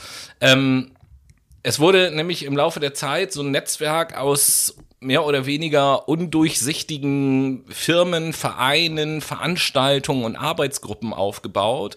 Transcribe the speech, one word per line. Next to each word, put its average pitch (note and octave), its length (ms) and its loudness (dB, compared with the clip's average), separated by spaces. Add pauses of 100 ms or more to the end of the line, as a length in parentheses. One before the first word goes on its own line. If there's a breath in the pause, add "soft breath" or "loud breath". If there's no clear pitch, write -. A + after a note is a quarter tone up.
(400 loud breath)
Ähm, C3 520 4 (720)
es B2 160 -2
wurde F3+ 320 6
nämlich D#3 340 -4
im C#3 100 -2
Laufe E3 240 0
der C#3+ 140 -2
Zeit E3 400 -4
so C#3+ 80 -8
ein C#3+ 100 -4
Netzwerk D#3 680 -2
aus - 600 0 (260)
mehr C#3 220 2
oder C#3 220 0
weniger C#3+ 600 2
undurchsichtigen C#3+ 1600 0
Firmen, E3 640 0
Vereinen, D3+ 880 0
Veranstaltungen C#3 1040 0
und A2+ 100 -4
Arbeitsgruppen C3+ 760 -4
aufgebaut, G2+ 840 -2